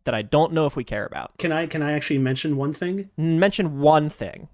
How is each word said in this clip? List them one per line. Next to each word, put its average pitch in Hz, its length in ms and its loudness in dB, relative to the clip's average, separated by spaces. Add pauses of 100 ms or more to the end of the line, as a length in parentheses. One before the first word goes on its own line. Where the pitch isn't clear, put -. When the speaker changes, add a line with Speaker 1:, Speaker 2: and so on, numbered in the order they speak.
Speaker 1:
that 120 100 0
I 107 80 -2
don't 151 300 2
know 160 140 2
if 135 80 -2
we 127 80 -4
care 104 240 -6
about. - 320 -10
Speaker 2:
Can 165 140 -2
I, 165 160 -2
can 160 140 -4
I 147 100 0
actually 143 260 0
mention 131 380 0
one 139 160 -2
thing? 190 440 -4
Speaker 1:
N-, 160 220 2
mention 180 400 0
one 151 320 6
thing. - 440 -12